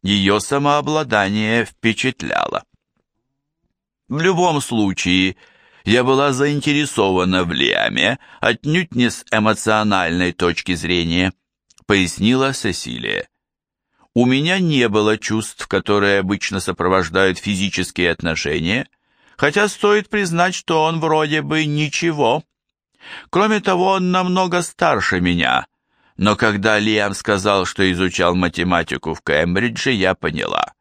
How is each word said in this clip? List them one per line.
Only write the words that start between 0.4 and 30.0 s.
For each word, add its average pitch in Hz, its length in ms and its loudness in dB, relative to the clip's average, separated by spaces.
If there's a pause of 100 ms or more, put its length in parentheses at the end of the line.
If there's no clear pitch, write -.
впечатляло. 101 1000 -4 (1400)
«В 139 120 -6
любом 170 400 2
случае, 95 760 0 (500)
я 120 180 4
была 135 300 2
заинтересована 127 1080 0
в 85 80 -2
Лиаме, 64 680 0 (220)
отнюдь 156 560 -2
не 120 160 2
с - 200 -14
эмоциональной 104 1000 0
точки 87 420 -2
зрения», 87 600 0 (520)
пояснила 107 680 2
Сесилия. 60 760 -6 (880)
У 120 100 4
меня 151 340 2
не 143 300 2
было 107 300 2
чувств, - 480 -6
которые 101 520 2
обычно 98 400 -4
сопровождают 92 800 0
физические 92 720 -2
отношения, 82 800 -4 (500)
хотя 202 300 2
стоит 208 420 0
признать, 180 460 0
что 160 280 0
он 160 160 0
вроде 156 440 0
бы 156 220 -2
ничего. 147 800 0 (840)
Кроме 208 300 2
того, 185 320 0
он 185 200 0
намного 180 520 0
старше 110 580 0
меня, 85 460 2 (500)
но 101 180 2
когда 107 440 2
Лиам 104 340 0
сказал, 98 520 0
что 95 260 0
изучал 90 440 0
математику 85 760 -2
в - 80 -10
Кембридже, 90 680 0
я 95 220 2